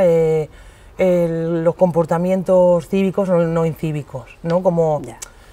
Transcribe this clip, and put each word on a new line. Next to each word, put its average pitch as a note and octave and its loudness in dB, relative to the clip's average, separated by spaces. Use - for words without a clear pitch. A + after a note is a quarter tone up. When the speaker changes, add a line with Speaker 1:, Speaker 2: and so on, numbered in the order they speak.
Speaker 1:
eh, D#3+ 2
el, E3+ 0
los E3 2
comportamientos F3 0
cívicos G3 -2
o F3+ 2
no E3 0
incívicos, D3 -8
¿no? E3+ -2
Como, E3 0
Speaker 2:
Ya. - -16